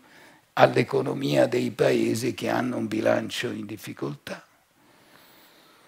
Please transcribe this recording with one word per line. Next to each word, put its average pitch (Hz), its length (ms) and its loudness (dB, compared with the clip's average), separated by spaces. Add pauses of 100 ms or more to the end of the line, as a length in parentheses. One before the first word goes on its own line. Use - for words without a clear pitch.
(540)
all'economia 135 920 2
dei 123 240 0
paesi 120 640 0
che - 140 -6
hanno 120 280 -2
un 117 100 -2
bilancio 110 640 0
in 107 160 -8
difficoltà. 117 760 -10 (1500)